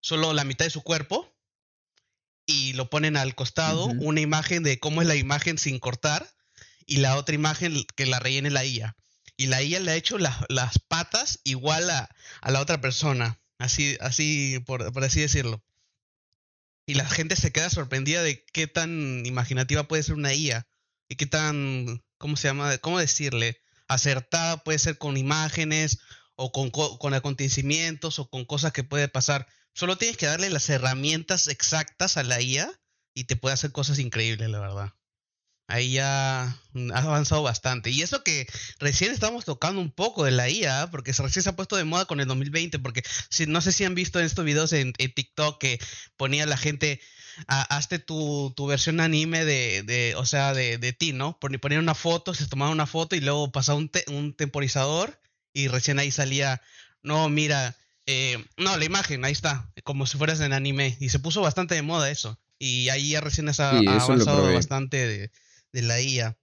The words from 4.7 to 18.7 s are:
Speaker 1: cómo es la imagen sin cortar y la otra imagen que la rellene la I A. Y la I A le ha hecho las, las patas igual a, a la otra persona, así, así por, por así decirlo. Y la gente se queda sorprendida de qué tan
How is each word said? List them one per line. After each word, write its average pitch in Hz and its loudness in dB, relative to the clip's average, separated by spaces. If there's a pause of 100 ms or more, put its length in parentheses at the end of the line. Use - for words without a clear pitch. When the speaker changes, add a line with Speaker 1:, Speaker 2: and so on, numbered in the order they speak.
Speaker 1:
cómo 156 0
es 170 4
la 151 4
imagen 143 0
sin 135 -2
cortar 147 -2 (600)
y 143 0
la 135 4
otra 143 -2
imagen 156 0 (100)
que 139 -2
la 131 2
rellene 135 0
la 135 0
I 127 -4
A. 110 -8 (400)
Y 131 0
la 131 2
I 147 0
A 185 0
le 180 0
ha 160 2
hecho 165 0
las, 143 0 (120)
las 127 2
patas - -2
igual 151 0
a, 131 -2 (320)
a - -4
la 135 4
otra 147 0
persona, 127 0 (200)
así, 139 0
así 139 0
por, 123 -4
por 135 0
así 135 2
decirlo. 131 0 (1200)
Y 147 -4
la 139 2
gente 160 0
se 160 2
queda 160 0
sorprendida 143 0
de 147 -2
qué 160 -2
tan 151 -2